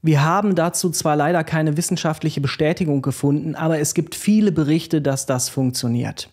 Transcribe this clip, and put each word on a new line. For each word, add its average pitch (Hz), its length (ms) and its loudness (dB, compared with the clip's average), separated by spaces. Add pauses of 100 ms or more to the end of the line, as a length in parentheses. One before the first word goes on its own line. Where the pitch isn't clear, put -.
Wir 147 220 4
haben 196 300 2
dazu 170 360 0
zwar 151 260 0
leider 156 280 2
keine 156 320 0
wissenschaftliche 160 640 -2
Bestätigung 151 600 0
gefunden, 147 520 -2
aber 160 240 0
es 147 160 -2
gibt 160 200 -2
viele 214 380 4
Berichte, 156 480 0
dass 135 260 -2
das 127 220 -2
funktioniert. 123 840 -2